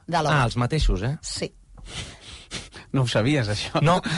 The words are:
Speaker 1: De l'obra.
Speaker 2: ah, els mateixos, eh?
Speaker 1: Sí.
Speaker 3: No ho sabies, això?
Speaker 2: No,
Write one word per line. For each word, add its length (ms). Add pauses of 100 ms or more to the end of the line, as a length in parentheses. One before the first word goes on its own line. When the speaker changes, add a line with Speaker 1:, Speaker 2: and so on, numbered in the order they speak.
Speaker 1:
De 140
l'obra. 220
Speaker 2:
ah, 20
els 160
mateixos, 400
eh? 140 (100)
Speaker 1:
Sí. 240 (1400)
Speaker 3:
No 140
ho 20
sabies, 400
això? 320
Speaker 2:
No, 200 (180)